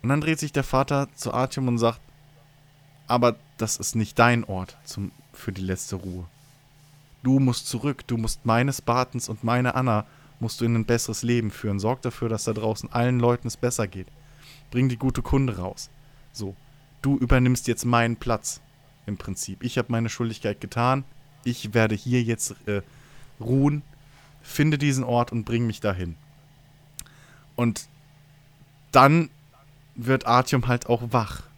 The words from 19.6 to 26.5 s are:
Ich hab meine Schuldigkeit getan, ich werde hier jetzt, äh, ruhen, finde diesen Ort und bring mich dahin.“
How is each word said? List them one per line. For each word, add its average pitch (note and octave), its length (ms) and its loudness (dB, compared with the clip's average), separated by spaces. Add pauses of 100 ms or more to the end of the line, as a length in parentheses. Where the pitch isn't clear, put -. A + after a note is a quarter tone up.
Ich B2 160 -2
hab A2+ 100 -4
meine A#2 200 0
Schuldigkeit A2 520 -4
getan, B2+ 440 0 (380)
ich A2+ 300 -6
werde A2 220 4
hier B2 260 0
jetzt, A2+ 340 -4 (120)
äh, G2+ 160 -2 (560)
ruhen, C#3 420 2 (640)
finde D3+ 340 0
diesen C3+ 260 0
Ort A#2+ 280 0
und A2+ 120 -4
bring A#2 220 0
mich A2 140 -4
dahin.“ F2+ 360 -2 (1400)